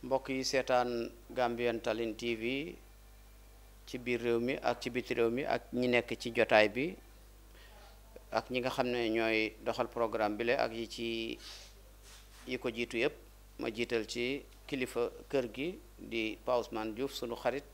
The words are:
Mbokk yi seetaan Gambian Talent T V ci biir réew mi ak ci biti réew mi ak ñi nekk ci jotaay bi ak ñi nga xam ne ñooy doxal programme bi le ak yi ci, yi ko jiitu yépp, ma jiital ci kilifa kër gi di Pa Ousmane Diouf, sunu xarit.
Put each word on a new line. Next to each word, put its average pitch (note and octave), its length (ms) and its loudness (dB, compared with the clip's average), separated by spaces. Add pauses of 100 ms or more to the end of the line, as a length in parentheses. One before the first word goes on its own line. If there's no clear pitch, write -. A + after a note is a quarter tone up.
Mbokk C3 260 0
yi C3 180 0
seetaan B2 640 2 (240)
Gambian A#2+ 480 2
Talent A2+ 320 0
T A#2 240 -2
V C3+ 360 -4 (1080)
ci - 140 -10
biir A#2+ 240 0
réew A#2 160 4
mi B2 160 2
ak - 240 0
ci B2 100 -4
biti B2 240 -2
réew A#2+ 160 4
mi B2 140 0
ak - 200 0 (120)
ñi B2 160 2
nekk A#2+ 240 2
ci A#2+ 160 -6
jotaay A2 400 8
bi C#3+ 240 -4 (1400)
ak A2 200 0
ñi B2+ 120 0
nga B2+ 60 0
xam B2+ 180 0
ne A#2+ 220 0
ñooy A2 420 2 (140)
doxal A#2 260 0
programme A2 460 0
bi A#2 80 0
le A#2+ 100 4
ak A#2 160 2
yi A2+ 160 -6
ci, A2+ 500 -4 (1080)
yi B2 100 -4
ko B2+ 140 -2
jiitu A#2 260 -4
yépp, C#3+ 160 2 (460)
ma B2+ 100 -2
jiital A2+ 380 -2
ci B2 380 -4 (200)
kilifa B2 460 -2 (160)
kër B2 260 0
gi E3+ 240 -6 (220)
di A2 460 -2
Pa B2+ 100 2
Ousmane A2 400 -2
Diouf, C3+ 180 -4
sunu A#2 220 -6
xarit. B2+ 380 -2